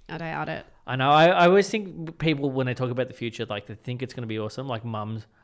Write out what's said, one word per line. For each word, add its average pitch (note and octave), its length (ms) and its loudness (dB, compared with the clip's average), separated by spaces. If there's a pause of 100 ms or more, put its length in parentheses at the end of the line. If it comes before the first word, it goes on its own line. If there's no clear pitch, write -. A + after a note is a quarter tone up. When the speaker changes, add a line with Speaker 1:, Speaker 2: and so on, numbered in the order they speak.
Speaker 1:
I D#3+ 80 -10
doubt D#3 320 -8
it. - 160 -10 (200)
Speaker 2:
I B2+ 120 -4
know. C3 140 2
I, D#3 160 8
I F3+ 200 6
always G3 220 6
think E3 500 -8
people, C#3+ 320 0
when C3 160 -2
they B2 60 -2
talk B2 180 -2
about B2 160 -2
the A#2+ 60 -14
future, A#2 320 -8
like, G#2 220 -8
they G#2+ 80 -14
think B2 280 -10
it's B2 100 -12
gonna A#2+ 140 -10
be A2 120 -6
awesome. A2 280 -8
Like, A2+ 160 -6
mums, A2 420 -8 (180)